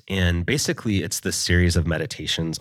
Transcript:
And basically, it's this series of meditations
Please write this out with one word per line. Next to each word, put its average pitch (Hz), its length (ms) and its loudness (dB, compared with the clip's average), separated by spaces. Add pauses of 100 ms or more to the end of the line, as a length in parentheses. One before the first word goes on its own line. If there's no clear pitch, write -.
And 87 360 2
basically, 113 600 0
it's 90 160 -6
this 90 160 -4
series 87 400 2
of 85 100 2
meditations 80 760 -4